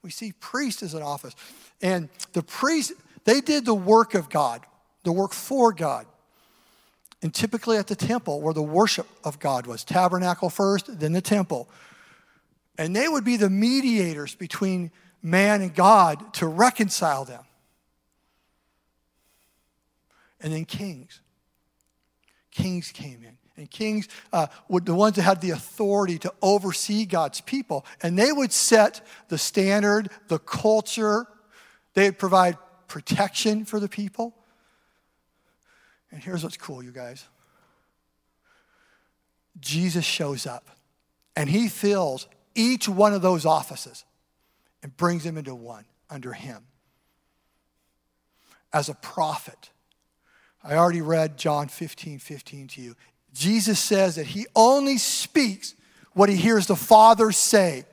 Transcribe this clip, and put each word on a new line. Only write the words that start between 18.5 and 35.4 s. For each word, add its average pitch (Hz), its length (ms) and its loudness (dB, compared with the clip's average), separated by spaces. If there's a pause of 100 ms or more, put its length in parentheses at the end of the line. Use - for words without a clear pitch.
And 160 140 -8
then 160 140 -6
kings. 170 540 -14 (1300)
Kings 180 400 -6
came 127 320 -18
in. 117 140 -20 (180)
And 151 140 -20
kings, 214 360 -4 (280)
uh, 160 140 0 (200)
were 180 120 0
the 175 140 -2
ones 208 220 2
that 190 60 0
had 185 180 2
the 180 80 -6
authority 196 680 -2
to 180 240 -10
oversee 202 640 0
God's 165 340 -4
people. - 460 -8 (160)
And 175 160 -2
they 247 120 6
would 277 220 -2
set - 480 4 (280)
the 160 100 -6
standard, 202 720 0 (180)
the 160 100 -2
culture. 214 880 -2 (680)
They 196 160 4
would - 80 -10
provide 180 400 4 (280)
protection 214 800 -2
for 208 160 -4
the 202 80 -4
people. 208 480 -8 (1700)